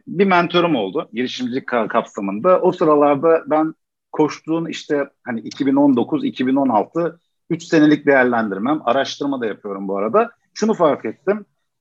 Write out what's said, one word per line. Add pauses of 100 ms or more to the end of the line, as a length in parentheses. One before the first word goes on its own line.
bir
mentorum
oldu
girişimcilik
ka-,
kapsamında.
O
sıralarda
ben (380)
koçluğun
işte (140)
hani
iki
bin
on
dokuz,
iki
bin
on
altı, (300)
üç
senelik
değerlendirmem,
araştırma
da
yapıyorum
bu
arada. (220)
Şunu
fark
ettim, (360)